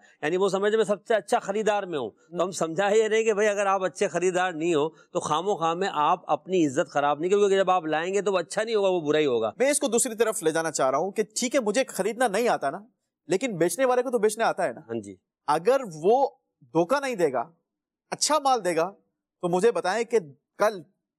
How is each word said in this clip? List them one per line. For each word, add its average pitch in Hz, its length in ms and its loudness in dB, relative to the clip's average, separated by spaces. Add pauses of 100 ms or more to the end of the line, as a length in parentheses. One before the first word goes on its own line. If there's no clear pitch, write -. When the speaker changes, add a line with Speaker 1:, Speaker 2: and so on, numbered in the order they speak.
(220)
Speaker 1:
یعنی 156 140 0
وہ 190 120 2
سمجھتے 196 280 0
میں 220 80 2
سب 190 220 -4
سے 233 80 2
اچھا 214 240 0
خریدار 202 440 -2
میں 175 160 -6
ہوں، 117 120 -4
تو 165 340 -6
ہم 190 60 -4
سمجھا 170 380 -2
یہ 220 200 2
نہیں 220 160 0
کہ 220 100 2
بھائی 208 140 2
اگر 202 180 0
آپ 190 180 2
اچھے 185 240 -2
خریدار 180 440 0
نہیں 165 220 0
ہو 151 140 2
تو - 320 -10
خواہ 151 200 0
مخواہ 165 340 -2
میں 185 180 -2
آپ 156 380 0
اپنی 165 360 0
عزت 143 240 -2
خراب 143 300 0
نہیں 175 100 -2
کریں، 202 100 4
کیونکہ 196 160 4
جب 190 140 2
آپ 185 140 2
لائیں 165 300 -2
گے 202 80 0
تو 202 100 -2
وہ 185 60 2
اچھا 196 260 -4
نہیں 233 100 -4
ہوگا، 196 140 2
وہ 185 120 2
برا 147 180 2
ہی 156 80 2
ہوگا۔ 113 300 0
Speaker 2:
میں 262 140 2
اس 285 100 0
کو 285 60 0
دوسری 233 280 -2
طرف - 280 -2
لے - 80 2
جانا 160 200 0
چاہ 139 200 0
رہا 135 80 0
ہوں 185 120 -4
کہ 214 120 -2
ٹھیک 233 320 -6
ہے 294 60 2
مجھے 214 280 0
خریدنا 226 400 -2
نہیں 220 200 -2
آتا 147 220 -2
نا، 165 80 -8 (480)
لیکن 190 300 -2
بیچنے 170 280 0
والے 247 180 2
کو 254 80 -6
تو 240 80 0
بیچنے 220 260 0
آتا 180 200 0
ہے 139 80 -2
نا۔ 117 80 -18
Speaker 1:
ہاں 117 200 -8
جی۔ 98 160 -14 (300)
Speaker 2:
اگر 175 340 2 (220)
وہ 240 260 4 (320)
دھوکہ 175 400 0
نہیں 269 140 -4
دے 170 180 2
گا، 123 120 -2 (640)
اچھا 294 280 0
مال 262 260 2
دے 175 120 0
گا، 165 140 0 (520)
تو 180 60 -2
مجھے 180 240 4
بتائیں 180 320 -2
کہ 233 140 0 (400)
کل 202 220 0 (380)